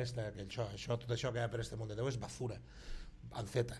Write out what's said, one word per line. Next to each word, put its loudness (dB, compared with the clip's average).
esta, 0
que -4
això, 0
això, 2
tot 0
això 2
que 2
hi 4
ha 2
per 2
este -2
món -2
de -4
Déu 4
és 2
bazura, -2
amb -2
Z. 6